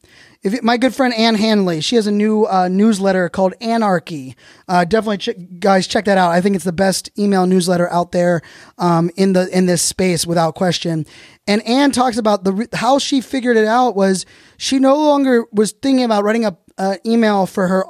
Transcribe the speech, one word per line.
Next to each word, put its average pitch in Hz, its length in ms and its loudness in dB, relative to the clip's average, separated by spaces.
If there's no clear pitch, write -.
If 190 120 -2
it, 254 80 -6
my 233 140 2
good 240 180 0
friend 254 180 0
Ann 226 220 0
Handley, 196 460 0
she 233 160 -2
has 214 100 2
a 214 60 -2
new, 214 320 2
uh, 185 240 0
newsletter 190 600 2
called 185 320 -2
Anarchy. 185 760 -4
Uh, 180 160 2
definitely, 208 340 -2
ch-, 180 400 -10
guys, 190 300 2
check 220 160 -2
that 202 120 2
out. 180 140 2
I 175 100 2
think 202 140 0
it's 175 100 -4
the 180 80 -4
best 190 460 -2
email 196 280 2
newsletter 175 440 0
out 175 220 -2
there, 175 300 0
um, 170 380 0
in 190 160 2
the, 185 160 0
in 185 180 0
this 175 160 0
space, 180 420 -2
without 170 300 -2
question. 165 500 -2
And 208 180 -2
Ann 269 240 2
talks 247 260 0
about 208 280 0
the 190 80 0
re-, 196 220 -4
how 254 260 0
she 269 200 -2
figured 247 360 -2
it 214 100 2
out 233 300 2
was 190 280 0
she - 220 -2
no 269 180 4
longer 277 540 2
was 208 220 0
thinking 262 320 0
about 214 180 0
writing 220 220 0
a, 190 120 -4
uh, 190 260 -2
email 220 400 2
for 185 220 -4
her 190 240 0